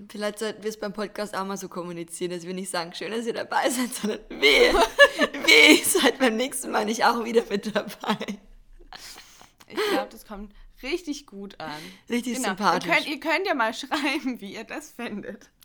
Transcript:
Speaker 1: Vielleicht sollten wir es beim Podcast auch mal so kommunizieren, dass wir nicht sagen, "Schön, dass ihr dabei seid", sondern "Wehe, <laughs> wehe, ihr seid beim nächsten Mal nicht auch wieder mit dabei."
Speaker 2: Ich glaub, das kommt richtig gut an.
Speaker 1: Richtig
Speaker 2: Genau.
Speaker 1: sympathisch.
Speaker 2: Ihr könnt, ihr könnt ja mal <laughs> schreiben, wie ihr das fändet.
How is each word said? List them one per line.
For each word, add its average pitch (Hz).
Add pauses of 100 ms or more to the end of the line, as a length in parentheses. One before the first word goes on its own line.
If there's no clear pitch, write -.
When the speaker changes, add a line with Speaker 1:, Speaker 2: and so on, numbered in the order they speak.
Speaker 1:
Vielleicht 208
sollten 214
wir 214
es 214
beim 208
Podcast 208
auch 190
mal 196
so 190
kommunizieren, 170
dass 175
wir 180
nicht 185
sagen, 170
"Schön, 175
dass 233
ihr 233
dabei -
seid", 247
sondern - (100)
"Wehe, -
<laughs> -
wehe, -
ihr -
seid 277
beim 233
nächsten 247
Mal 220
nicht 226
auch 233
wieder 226
mit 202
dabei." 202 (1300)
Speaker 2:
Ich 415
glaub, 370
das 226
kommt 208 (280)
richtig 294
gut 196
an. 156 (100)
Speaker 1:
Richtig 240
Speaker 2:
Genau. 202
Speaker 1:
sympathisch. 202
Speaker 2:
Ihr 180
könnt, 294
ihr 285
könnt 320
ja 359
mal 233
<laughs> -
schreiben, 269
wie 202
ihr 220
das 285
fändet. 220 (120)